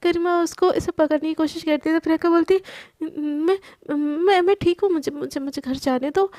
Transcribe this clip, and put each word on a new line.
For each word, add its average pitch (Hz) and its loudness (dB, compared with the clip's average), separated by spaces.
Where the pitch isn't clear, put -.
गरिमा 349 2
उसको 349 2
ऐसे - -2
पकड़ने 302 0
की 320 -2
कोशिश 320 -2
करती 302 0
है 320 2
तो 330 2
प्रियंका 320 0
बोलती 339 4
है, 381 2
मैं, 302 -2
मैं, 320 2
मैं 381 4
ठीक 349 0
हूँ, 403 2
मुझे, 311 -2
मुझे, 285 -8
मुझे 277 -8
घर 262 -6
जाने 262 -2
दो। 392 0